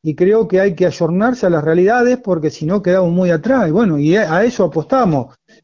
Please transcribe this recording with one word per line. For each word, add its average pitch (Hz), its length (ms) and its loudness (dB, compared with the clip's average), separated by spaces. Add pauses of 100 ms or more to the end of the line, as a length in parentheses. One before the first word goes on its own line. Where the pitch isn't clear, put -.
y 156 100 -4
creo 208 340 0
que 190 120 0
hay 196 160 0
que 180 100 0
ayornarse 185 600 -2
a - 20 2
las 156 140 0
realidades 220 540 2
porque 165 340 -4
si - 160 -8
no 196 160 -2
quedamos 180 280 2
muy 180 200 0
atrás, 214 360 0
y 156 40 -2
bueno, 180 260 2
y 156 180 2
a, 185 200 0
a 196 80 2
eso 240 220 0
apostamos. 160 680 -2 (300)